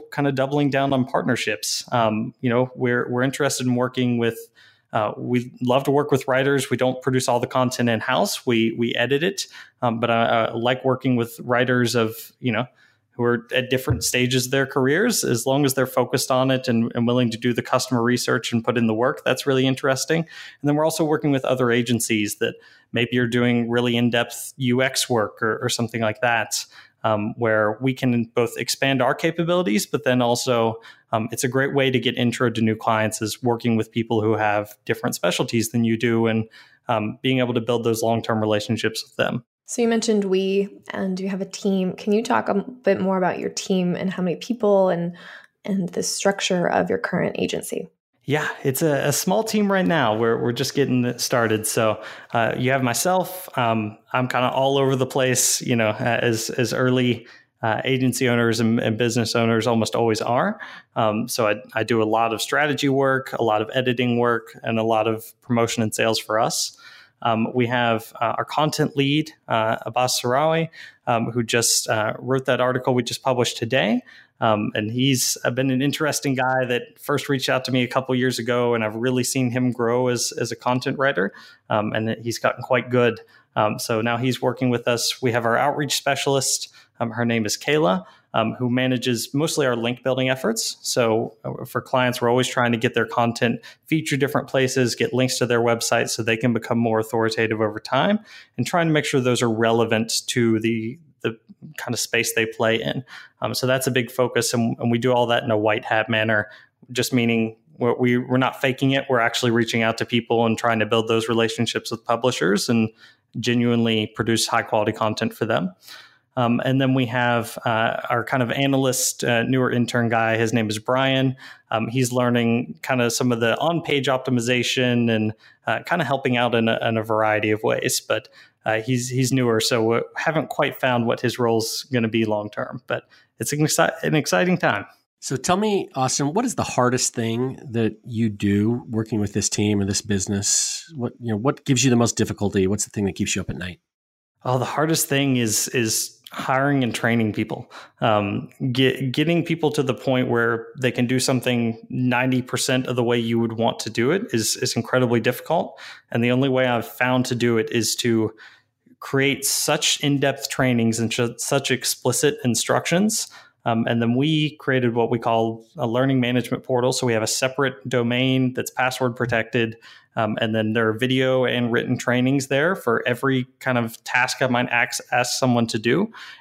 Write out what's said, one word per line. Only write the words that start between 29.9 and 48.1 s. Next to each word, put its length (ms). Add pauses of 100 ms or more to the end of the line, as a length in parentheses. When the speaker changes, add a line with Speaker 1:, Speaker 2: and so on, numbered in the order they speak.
Speaker 1:
then 180
also, 600 (320)
um, 180
it's 140
a 20
great 260
way 160
to 100
get 180
intro 320
to 100
new 160
clients 460
is 200
working 360
with 160
people 280
who 120
have 500
different 320
specialties 540
than 160
you 100
do 320
and, 220 (400)
um, 320
being 180
able 140
to 80
build 240
those 180
long-term 380
relationships 640
with 100
them. 300 (220)
Speaker 2:
So 140
you 60
mentioned 380
we, 440 (220)
and 280
you 80
have 140
a 40
team. 480
Can 200
you 80
talk 280
a 40
bit 480
more 160
about 220
your 100
team 460
and 180
how 80
many 140
people 540
and, 280 (460)
and 260
the 140
structure 640
of 180
your 120
current 400
agency? 480 (380)